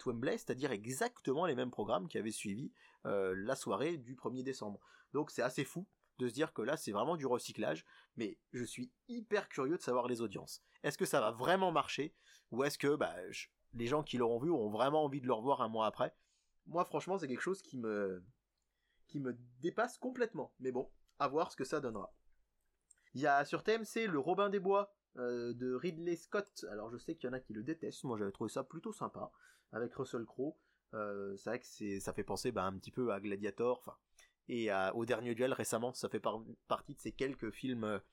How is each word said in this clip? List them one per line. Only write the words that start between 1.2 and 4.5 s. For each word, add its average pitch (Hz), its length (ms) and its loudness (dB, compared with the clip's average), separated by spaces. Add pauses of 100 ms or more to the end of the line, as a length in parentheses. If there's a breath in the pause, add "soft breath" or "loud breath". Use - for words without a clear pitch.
les 151 80 2
mêmes 123 160 0
programmes 117 380 0
qui 110 100 -4
avaient 107 120 -2
suivi, 107 420 -4 (340 loud breath)
euh, 95 300 2
la 113 200 -2
soirée 127 400 0
du 127 180 -12
premier 127 280 -4
décembre. 110 380 -6 (340 loud breath)